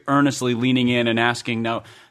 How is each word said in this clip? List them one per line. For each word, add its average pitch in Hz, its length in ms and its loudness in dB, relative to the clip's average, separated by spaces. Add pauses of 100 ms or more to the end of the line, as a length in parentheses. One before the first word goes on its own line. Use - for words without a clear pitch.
earnestly 135 460 2
leaning 127 340 2
in 123 180 0
and 113 100 0
asking, 117 440 -2
"Now, 117 220 -4 (280)